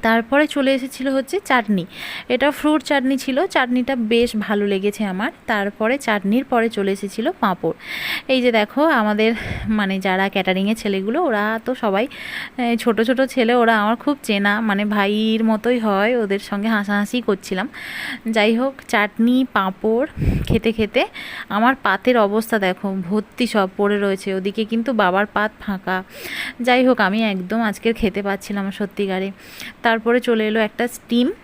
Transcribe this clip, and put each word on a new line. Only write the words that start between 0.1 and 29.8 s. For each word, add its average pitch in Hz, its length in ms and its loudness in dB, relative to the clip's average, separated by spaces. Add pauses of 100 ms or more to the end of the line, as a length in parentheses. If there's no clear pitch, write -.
চলে 277 280 2
এসেছিল 262 340 -4
হচ্ছে 269 360 -2
চাটনি, 208 420 0 (420)
এটা 254 220 2
ফ্রুট 302 320 0
চাটনি 269 360 0
ছিল, 269 280 0
চাটনিটা 254 500 0
বেশ 233 400 2
ভালো 208 300 0
লেগেছে 202 380 -2
আমার। 196 280 -4 (140)
তারপরে 214 520 -2
চাটনির 214 460 0
পরে 233 240 0
চলে 196 240 -2
এসেছিল 208 380 -4 (100)
পাঁপড়। 185 320 0 (560)
এই 262 140 2
যে 247 100 4
দেখো 226 320 2
আমাদের, 220 480 2 (360)
মানে, 196 320 0
যারা 190 280 0
ক্যাটারিংয়ের 190 480 0
ছেলেগুলো, 214 460 -2
ওরা 220 420 0
তো 247 100 -2
সবাই, 214 340 0 (500)
এ, 233 180 0
ছোট 226 240 0
ছোট 247 200 2
ছেলে, 247 340 2
ওরা 226 280 4
আমার 220 140 2
খুব 285 260 -2
চেনা, 202 380 0
মানে, 208 240 0
ভাইয়ের 214 600 2
মতোই 220 340 2
হয়, 214 380 2
ওদের 202 220 0
সঙ্গে 202 300 -4
হাসাহাসি 208 520 0
করছিলাম। 190 480 -2 (640)
যাই 220 260 4
হোক, 262 180 0 (140)
চাটনি 233 640 2
পাঁপড় 220 540 0 (400)
খেতে 226 260 0
খেতে 226 340 0 (420)
আমার 233 340 2
পাতের 214 360 2
অবস্থা 220 400 2
দেখো, 190 380 -2 (140)
ভর্তি 208 360 -2
সব 202 300 2
পড়ে 208 240 2
রয়েছে। 196 340 -2
ওদিকে 202 300 -2
কিন্তু 226 280 -2
বাবার 202 340 2
পাত 208 340 -2
ফাঁকা। 185 440 -4 (580)
যাই 247 240 4
হোক, 247 140 4
আমি 208 220 2
একদম 202 400 -2
আজকের 226 320 0
খেতে 208 280 -2
পাচ্ছিলাম 196 420 -4
না 196 80 -4
সত্যিকারে। 196 580 -4 (520)